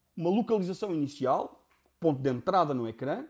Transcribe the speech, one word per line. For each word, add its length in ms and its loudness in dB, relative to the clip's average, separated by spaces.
uma 120 0
localização 640 0
inicial, 760 -2
ponto 200 2
de 100 2
entrada 440 2
no 140 -2
ecrã, 420 -6